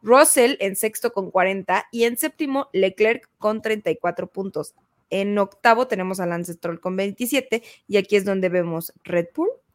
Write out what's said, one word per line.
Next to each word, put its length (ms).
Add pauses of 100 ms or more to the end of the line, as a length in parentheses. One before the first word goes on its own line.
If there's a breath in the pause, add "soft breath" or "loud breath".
Russell 580
en 160
sexto 380
con 180
cuarenta 580
y 140
en 140
séptimo 560
Leclerc 640
con 240
treinta 300
y 40
cuatro 320
puntos. 480 (340)
En 280
octavo 500
tenemos 320
a 60
Lance 260
Stroll 300
con 160
veintisiete 680 (240 loud breath)
y 80
aquí 220
es 80
donde 240
vemos 420 (140)
Red 280
Bull 180 (240)